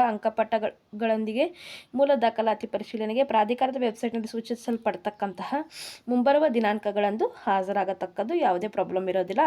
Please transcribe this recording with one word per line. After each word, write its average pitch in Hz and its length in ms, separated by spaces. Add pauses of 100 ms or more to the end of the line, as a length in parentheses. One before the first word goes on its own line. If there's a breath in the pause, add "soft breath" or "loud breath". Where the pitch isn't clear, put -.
ಅಂಕಪಟ್ಟಗಳೊಂದಿಗೆ 220 1500 (400 loud breath)
ಮೂಲ 277 160 (120)
ದಾಖಲಾತಿ 220 440
ಪರಿಶೀಲನೆಗೆ 214 580
ಪ್ರಾಧಿಕಾರದ 247 540
ವೆಬ್ಸೈಟ್‌ನಲ್ಲಿ 226 500
ಸೂಚಿಸಲ್ಪಡ್ತಕ್ಕಂತಹ 214 1300 (540 loud breath)
ಮುಂಬರುವ 277 400
ದಿನಾಂಕಗಳಂದು 208 800
ಹಾಜರಾಗತಕ್ಕದ್ದು, 196 1080
ಯಾವುದೇ 208 340
ಪ್ರಾಬ್ಲಮ್ 185 400
ಇರೋದಿಲ್ಲ, 185 380